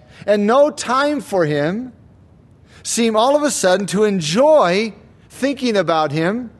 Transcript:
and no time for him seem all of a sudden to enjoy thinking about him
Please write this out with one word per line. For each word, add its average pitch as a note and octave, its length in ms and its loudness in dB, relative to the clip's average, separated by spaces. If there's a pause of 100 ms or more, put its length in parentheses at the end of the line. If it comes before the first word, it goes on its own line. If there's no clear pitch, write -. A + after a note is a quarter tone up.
(260)
and G#3 220 0
no C#4 220 4
time C#4+ 500 -2
for F#3 260 -2
him E3 460 -4 (880)
seem A3+ 360 -2
all C4 180 2
of D4 80 0
a C#4 80 0
sudden F#3 360 0
to G#3 180 0
enjoy G3+ 880 2 (360)
thinking B3+ 460 -4
about D#3 380 0
him G#3 460 -4